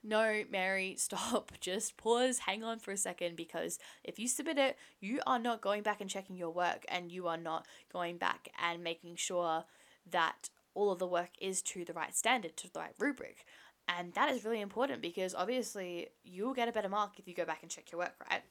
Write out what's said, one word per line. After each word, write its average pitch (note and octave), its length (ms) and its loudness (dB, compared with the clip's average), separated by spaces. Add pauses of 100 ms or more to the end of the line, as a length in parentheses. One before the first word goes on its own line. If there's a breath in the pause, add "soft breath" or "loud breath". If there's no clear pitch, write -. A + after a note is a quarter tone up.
no, G#3+ 460 4
Mary, F#3+ 460 0
<laughs> - 40 -8
stop, - 640 0
just F#3+ 340 -2
pause, A#3+ 440 4
hang G#3 240 -2
on A3+ 160 -4
for G3 120 -8
a G3 60 -2
second," F3 380 -2
because E3 440 -4 (240 loud breath)
if - 160 -10
you A#3 80 -2
submit C#4+ 300 0
it, C4+ 200 4 (220 loud breath)
you A3 260 -2
are B3+ 140 4
not A3+ 220 0
going G#3 200 2
back G#3 200 0
and G3 80 -6
checking G3 260 -6
your F3 160 -4
work, F3 380 0
and F3 220 -4
you F3+ 160 -4
are E3 100 0
not E3 280 -4 (260 loud breath)
going F3 260 -2
back - 320 0 (120)
and E3+ 220 0
making E3+ 320 -6
sure E3+ 500 2 (400 loud breath)
that E3 440 2 (260)
all G3+ 160 6
of F3+ 80 0
the F#3 80 0
work F3 220 2 (100)
is F#3+ 220 -2
to F3 240 -4
the - 80 -8
right - 220 -4
standard, A3+ 420 2
to - 140 -12
the D#3+ 80 -6
right E3+ 200 -8
rubric. - 460 -2 (420 loud breath)
And F3 260 -2
that C4+ 180 6
is A3+ 120 0
really A3 180 0
important, A3+ 400 0
because F#3 340 -2
obviously F#3 720 -2 (160)
you'll G3 300 -4
get A#3 160 2
a - 20 -4
better G#3 180 0
mark G3+ 300 0
if - 80 -16
you F3+ 60 -12
go E3+ 120 0
back D#3+ 180 -4
and E3 60 -18
check - 220 -10
your E3+ 80 -4
work, - 160 -2 (140)
right? G3+ 220 2